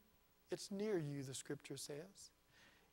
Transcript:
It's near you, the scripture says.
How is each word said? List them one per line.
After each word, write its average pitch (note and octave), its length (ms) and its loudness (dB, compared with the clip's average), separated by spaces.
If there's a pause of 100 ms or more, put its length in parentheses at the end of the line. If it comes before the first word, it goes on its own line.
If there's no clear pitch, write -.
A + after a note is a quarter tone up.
(500)
It's - 200 0
near G3+ 280 4
you, C#3+ 240 2
the C3 120 -2
scripture - 420 -2
says. D3+ 560 -6 (600)